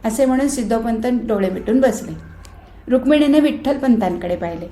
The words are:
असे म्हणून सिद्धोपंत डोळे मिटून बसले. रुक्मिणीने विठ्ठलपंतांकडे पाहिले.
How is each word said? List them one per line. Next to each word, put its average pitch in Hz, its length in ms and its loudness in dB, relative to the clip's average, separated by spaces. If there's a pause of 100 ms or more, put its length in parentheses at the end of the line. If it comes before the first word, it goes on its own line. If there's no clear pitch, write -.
असे 226 200 0
म्हणून 262 220 2
सिद्धोपंत 226 580 -2
डोळे 214 440 0
मिटून 185 300 0
बसले. 202 540 -2 (540)
रुक्मिणीने 285 520 4
विठ्ठलपंतांकडे 226 960 0
पाहिले. 170 360 -8